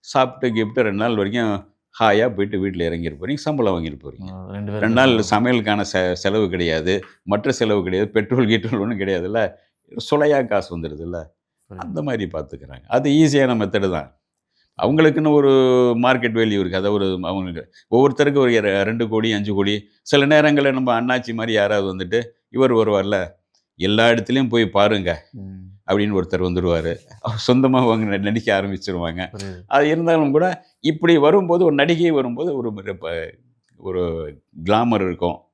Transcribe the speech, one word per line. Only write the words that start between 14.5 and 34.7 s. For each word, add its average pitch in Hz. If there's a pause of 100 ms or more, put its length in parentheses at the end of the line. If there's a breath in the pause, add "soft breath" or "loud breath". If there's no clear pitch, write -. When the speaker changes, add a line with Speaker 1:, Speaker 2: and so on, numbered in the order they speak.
Speaker 1:
அவங்களுக்குன்னு 156
ஒரு 143 (460)
மார்க்கெட் 120
வேல்யூ 110
இருக்கு. 95
அதை 101
ஒரு 95
அவங்களுக்கு 90 (280 soft breath)
ஒவ்வொருத்தருக்கும் 139
ஒரு 123
ரெ-, 98
ரெண்டு 113
கோடி, 110
அஞ்சு 104
கோடி. 101 (260 soft breath)
சில 143
நேரங்கள்ல 147
நம்ம 131
அண்ணாச்சி 123
மாதிரி 113
யாராவது 101
வந்துட்டு, 92 (300)
இவர் 127
வருவார்ல, 104 (640)
எல்லா 107
இடத்துலயும் 120
போய் 117
பாருங்க 98
Speaker 2:
ம். 98 (280)
Speaker 1:
அப்படின்னு 104
ஒருத்தர் 90
வந்துருவாரு. 85 (260)
அவர் 110
சொந்தமா 131
அவங்க 110
ந-, -
நடிக்க 104
ஆரம்பிச்சிருவாங்க. 92 (100)
Speaker 2:
புரியுது. 95
Speaker 1:
அது 147
இருந்தாலும் 160
கூட, 170 (140 soft breath)
இப்படி 160
வரும்போது, 170
ஒரு 151
நடிகை 165
வரும்போது 139
ஒரு 117
மிக 101
ப-, 82 (440)
ஒரு 92 (600)
கிளாமர் 110